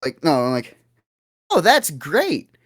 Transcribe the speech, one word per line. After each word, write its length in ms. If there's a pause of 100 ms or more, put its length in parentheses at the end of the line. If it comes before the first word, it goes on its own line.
Like, 200
no, 200
I'm 80
like, 240 (720)
Oh, 100
that's 300
great. 760